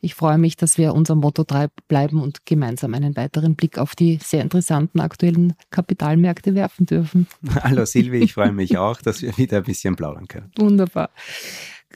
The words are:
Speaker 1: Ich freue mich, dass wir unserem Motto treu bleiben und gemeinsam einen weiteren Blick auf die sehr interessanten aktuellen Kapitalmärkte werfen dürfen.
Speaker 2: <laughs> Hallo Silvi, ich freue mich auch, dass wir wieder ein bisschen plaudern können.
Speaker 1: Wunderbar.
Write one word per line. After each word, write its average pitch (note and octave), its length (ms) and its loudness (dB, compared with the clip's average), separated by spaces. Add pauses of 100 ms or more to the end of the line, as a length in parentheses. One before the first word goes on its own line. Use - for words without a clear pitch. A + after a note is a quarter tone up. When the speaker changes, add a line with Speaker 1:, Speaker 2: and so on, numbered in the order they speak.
Speaker 1:
Ich F3 120 -6
freue D#3 240 2
mich, E3 200 2
dass - 200 0
wir D#3+ 160 2
unserem D#3 260 2
Motto D3+ 260 0
treu C#3+ 220 -2 (200)
bleiben D3 340 0
und C#3+ 240 -8
gemeinsam B2+ 480 -2
einen C#3+ 220 -2
weiteren D#3 400 0
Blick - 240 -4
auf - 160 -4
die E3 260 2
sehr D#3 200 -2
interessanten E3 580 0
aktuellen E3+ 540 0 (160)
Kapitalmärkte E3+ 840 0
werfen F#3+ 320 0
dürfen. F3 420 0 (140)
Speaker 2:
<laughs> C#3+ 220 -2
Hallo B2 220 2
Silvi, B2 340 2
ich A#2 140 2
freue G#2 180 2
mich F#2+ 260 0
auch, G#2 240 -2
dass - 200 -4
wir A#2 160 -6
wieder B2 200 0
ein F#2+ 60 0
bisschen F#2 320 -4
plaudern D#2 320 -10
können. - 300 -18
Speaker 1:
Wunderbar. G3+ 520 2 (880)